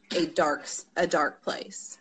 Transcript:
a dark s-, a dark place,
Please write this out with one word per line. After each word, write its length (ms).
a 120
dark 360
s-, 240
a 100
dark 360
place, 580